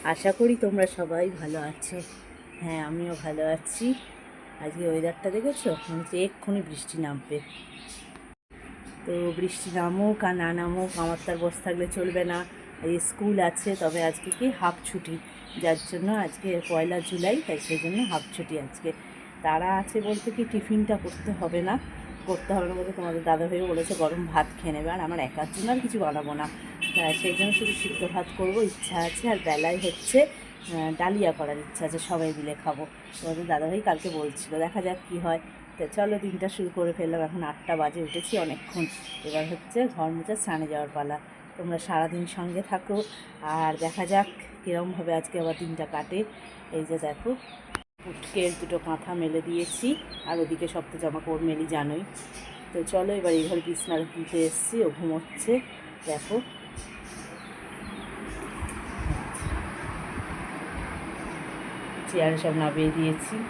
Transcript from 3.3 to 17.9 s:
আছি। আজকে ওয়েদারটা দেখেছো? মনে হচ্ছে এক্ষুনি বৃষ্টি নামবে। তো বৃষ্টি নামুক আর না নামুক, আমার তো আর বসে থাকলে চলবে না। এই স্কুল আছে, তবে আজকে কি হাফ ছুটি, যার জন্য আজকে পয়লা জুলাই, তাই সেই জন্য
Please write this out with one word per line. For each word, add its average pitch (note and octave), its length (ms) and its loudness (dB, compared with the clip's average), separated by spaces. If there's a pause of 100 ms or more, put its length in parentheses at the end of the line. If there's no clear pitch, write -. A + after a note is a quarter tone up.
আছি। D#3+ 460 2 (680)
আজকে D#3+ 260 -2
ওয়েদারটা E3 420 2
দেখেছো? A3+ 420 2
মনে E3 280 -2
হচ্ছে F3 240 0
এক্ষুনি G3+ 380 0
বৃষ্টি D#3 360 -8
নামবে। D3 420 -2 (1700)
তো F3 320 0
বৃষ্টি F#3 360 -2
নামুক F#3+ 500 4
আর F3+ 120 4
না E3+ 180 2
নামুক, F3+ 460 0
আমার E3 260 2
তো F3+ 60 0
আর E3+ 60 0
বসে E3+ 260 0
থাকলে F3 320 0
চলবে F3+ 280 2
না। F3 220 0 (380)
এই E3+ 160 2
স্কুল G3+ 400 2
আছে, F3+ 400 4
তবে E3 240 2
আজকে D#3+ 360 0
কি B3+ 200 4
হাফ F3 140 4 (120)
ছুটি, E3 320 -6 (440)
যার E3 140 8 (160)
জন্য F#3 200 2
আজকে F#3 580 0
পয়লা F3 300 4
জুলাই, F#3 480 2
তাই D#3+ 100 0
সেই D#3+ 200 0
জন্য F3 260 2